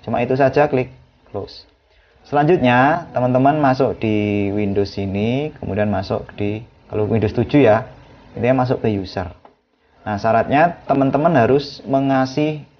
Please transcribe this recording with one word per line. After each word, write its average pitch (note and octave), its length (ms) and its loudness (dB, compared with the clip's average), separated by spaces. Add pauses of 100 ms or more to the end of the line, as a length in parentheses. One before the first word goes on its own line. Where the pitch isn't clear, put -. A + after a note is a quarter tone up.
Cuma A#2+ 160 -2
itu C3 160 -2
saja, C#3+ 320 2
klik B2+ 240 -2 (320)
close. - 400 -12 (560)
Selanjutnya, D3 920 2
teman-teman B2+ 440 2
masuk C3 400 0
di G#2 520 0
Windows G2+ 480 -2
ini, A2 600 -2
kemudian G#2 280 -4
masuk G2+ 400 -4 (120)
di, G#2 240 -4 (280)
kalau G#2+ 160 -2
Windows G#2+ 240 0
tujuh B2 360 2
ya, A2+ 200 4 (480)
intinya B2+ 320 0
masuk B2+ 160 -2
ke A2+ 80 0
user. F#2 400 -6 (720)
Nah, G#2 160 -6
syaratnya A2+ 680 0
teman-teman C#3 480 0
harus B2+ 520 2
mengasih C3+ 800 -2 (120)